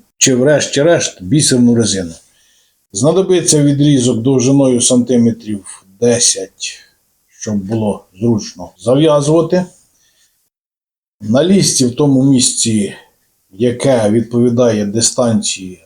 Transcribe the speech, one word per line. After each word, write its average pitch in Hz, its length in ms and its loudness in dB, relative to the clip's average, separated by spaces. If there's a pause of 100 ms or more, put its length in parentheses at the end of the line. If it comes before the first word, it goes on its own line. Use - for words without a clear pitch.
(160)
чи 135 180 0
врешті-решт 139 880 0
бісерну 120 520 2
резину. 98 380 -2 (800)
Знадобиться 165 680 0
відрізок 139 560 2
довжиною 131 600 2
сантиметрів 117 1040 -2 (140)
десять, - 800 -2 (500)
щоб - 280 -8
було 104 480 -4 (160)
зручно 104 580 -4
зав'язувати. 156 840 0 (1600)
На 113 240 0
лісці, 175 420 2
в 117 100 -4
тому 139 280 2
місці, 113 720 0 (560)
яке 117 600 0
відповідає 117 760 0
дистанції 101 1000 -4